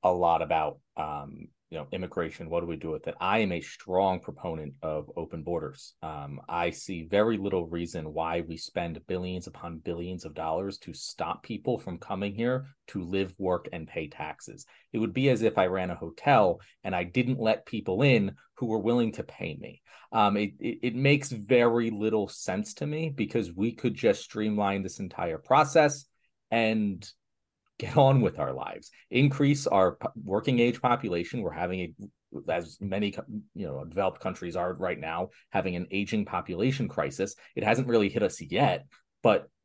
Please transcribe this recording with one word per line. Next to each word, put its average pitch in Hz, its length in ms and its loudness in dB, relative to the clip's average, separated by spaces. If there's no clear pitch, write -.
a 92 80 6
lot 85 300 4
about, 78 360 0
um, 76 520 -8
you 80 80 -6
know, 73 120 -10
immigration, 87 560 -6
what 85 120 -2
do 85 80 -6
we 82 80 -4
do 78 160 -6
with 76 160 -6
it? 85 120 -8
I 98 200 2
am 98 120 0
a 85 80 -2
strong 92 600 0
proponent 78 640 -8
of 78 340 -4
open 82 240 -8
borders. 76 600 -6
Um, 71 440 -10
I 85 220 0
see 82 400 -8
very 107 280 4
little 92 280 0
reason 82 480 -6
why 82 280 -2
we 80 140 -8
spend 85 520 -6
billions 90 400 -6
upon 82 320 -12
billions 87 460 -8
of 76 100 -14
dollars 82 440 -4
to 80 140 -14
stop - 480 -8
people - 380 -4
from 87 180 -10
coming 98 380 -6
here 127 320 -2
to 92 140 -6
live, 92 360 -2
work, 90 340 0
and 82 140 -10
pay 80 200 -6
taxes. - 580 -12
It 113 60 -2
would 110 120 0
be 135 180 2
as 113 120 4
if 110 160 2
I 92 80 6
ran 92 240 0
a 87 60 -4
hotel 107 640 4
and 92 120 -4
I 90 80 0
didn't 123 360 0
let 110 260 0
people 104 380 -2
in 110 320 4
who 120 100 -4
were 110 120 0
willing 113 340 2
to - 100 -8
pay - 360 -10
me. - 220 -16
Um, 104 260 4
it, 104 220 0
it, - 240 -4
it 120 120 -2
makes 139 360 4
very 117 580 4
little 107 380 0
sense - 480 -4
to 151 100 -6
me 156 240 -4
because 104 420 -2
we 104 220 -2
could 113 220 -2
just 104 260 2
streamline 104 640 0
this - 160 -8
entire 87 400 -4
process 143 680 4
and 110 600 0
get - 200 0
on 135 240 8
with 90 180 0
our 67 140 -2
lives, - 380 -10
increase 139 580 4
our 95 280 6
po-, - 160 -6
working 117 360 0
age 120 220 4
population. 110 600 0
We're 87 100 -4
having 90 300 -4
a, - 680 -10
as 82 280 -4
many 101 320 -2
co-, - 120 -10
you 92 140 -8
know, 69 180 -8
developed 92 360 -2
countries 90 340 -6
are 90 180 -2
right 87 260 -4
now, 82 300 -4
having 92 260 0
an 87 160 -6
aging 101 340 -2
population 110 600 -2
crisis. 76 480 -4
It - 80 -4
hasn't 117 240 2
really 110 220 4
hit 104 140 0
us - 180 0
yet, 92 440 0
but 104 260 6